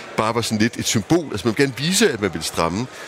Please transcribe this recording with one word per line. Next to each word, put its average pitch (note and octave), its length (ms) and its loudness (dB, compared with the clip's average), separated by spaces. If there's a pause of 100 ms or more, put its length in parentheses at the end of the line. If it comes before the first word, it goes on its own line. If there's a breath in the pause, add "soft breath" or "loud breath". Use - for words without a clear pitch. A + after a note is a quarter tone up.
(180 loud breath)
bare A2+ 180 2
var A#2 60 2
sådan A2 160 -2
lidt A2 200 2
et - 100 -6
symbol. D#3 440 0
Altså, A2 160 -4
man G#2+ 100 2
vil C#3 80 6
gerne B2 120 -4
vise, F3+ 340 2
at G#2 100 -4
man F#2+ 120 0
vil E2 100 -6
stramme, F2 440 0 (200 loud breath)